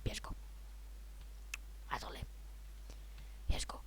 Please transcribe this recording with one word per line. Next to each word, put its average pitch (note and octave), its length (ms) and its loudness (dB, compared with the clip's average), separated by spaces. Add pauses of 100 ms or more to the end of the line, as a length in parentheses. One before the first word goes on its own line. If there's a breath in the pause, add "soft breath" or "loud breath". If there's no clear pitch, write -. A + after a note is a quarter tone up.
Bierz - 180 6
go. - 120 0 (1600)
A - 100 4
dole. - 200 -2 (1300 loud breath)
Bierz - 160 10
go. - 220 -4